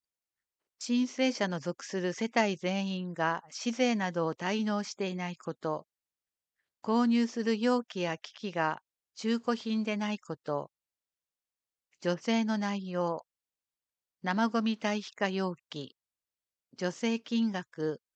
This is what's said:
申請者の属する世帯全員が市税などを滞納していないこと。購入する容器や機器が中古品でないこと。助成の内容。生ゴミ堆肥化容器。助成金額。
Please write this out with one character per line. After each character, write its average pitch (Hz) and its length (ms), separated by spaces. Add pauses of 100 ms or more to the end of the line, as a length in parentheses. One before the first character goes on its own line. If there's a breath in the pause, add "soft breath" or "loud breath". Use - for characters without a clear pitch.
(800)
申 247 280
請 262 240
者 214 160
の 180 120
属 175 260
す 196 160
る 180 120
世 226 220
帯 208 220
全 196 320
員 180 240
が 165 360
市 - 220
税 240 240
な 190 160
ど 170 140
を 160 100
滞 202 280
納 208 200
し - 120
て 196 120
い 185 80
な 180 140
い 175 80
こ - 160
と。 156 340 (960)
購 233 220
入 233 200
す 226 180
る 220 160
容 247 240
器 190 180
や 165 160
機 - 160
器 202 180
が 160 300 (340)
中 226 240
古 233 160
品 220 280
で 208 140
な 208 140
い 208 80
こ - 160
と。 147 340 (1300)
助 175 200
成 226 220
の 220 140
内 202 320
容。 175 360 (1000)
生 202 260
ゴ 226 120
ミ 220 160
堆 208 240
肥 - 140
化 196 140
容 190 260 (140)
器。 143 260 (800)
助 180 140
成 226 300
金 226 320
額。 156 480 (140)